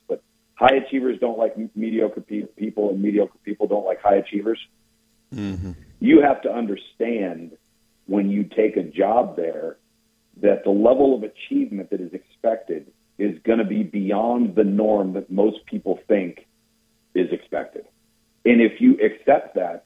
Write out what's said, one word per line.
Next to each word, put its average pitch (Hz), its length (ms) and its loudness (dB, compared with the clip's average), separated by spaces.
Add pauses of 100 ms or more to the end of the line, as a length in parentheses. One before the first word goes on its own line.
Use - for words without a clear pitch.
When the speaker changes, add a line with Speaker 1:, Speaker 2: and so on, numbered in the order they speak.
Speaker 1:
but - 140 -6 (340)
high 131 200 4
achievers 127 440 -2
don't 117 180 -2
like 113 200 0
m-, 110 180 -8
mediocre 110 460 -2
pe-, 104 220 -8 (140)
people, 104 320 -2
and 98 120 -2
mediocre 101 420 0
people 101 240 -4
don't 101 180 -2
like 95 160 -4
high 101 140 4
achievers. 101 440 -2 (760)
Speaker 2:
Mm-hmm. 95 380 -8 (280)
Speaker 1:
You 208 220 8
have 139 220 2
to 107 100 -2
understand 101 1040 -6 (480)
when 98 240 0
you 101 140 0
take 107 340 0
a 92 60 -2
job 98 520 0
there 82 420 -6 (640)
that 101 240 2
the 104 60 -2
level 127 460 4
of 107 80 -6
achievement 107 680 -6
that 95 100 -4
is 87 140 -12
expected 92 800 -6 (260)
is 98 220 -2
gonna 113 260 2
be 104 160 -2
beyond 104 720 -2
the 90 100 2
norm 101 500 0
that 95 180 -8
most 104 340 0
people - 420 -6
think 90 380 -2 (720)
is 90 160 0
expected. - 540 -8 (600)
And 117 160 6
if 110 180 2
you 127 220 6
accept - 540 0
that 87 300 -4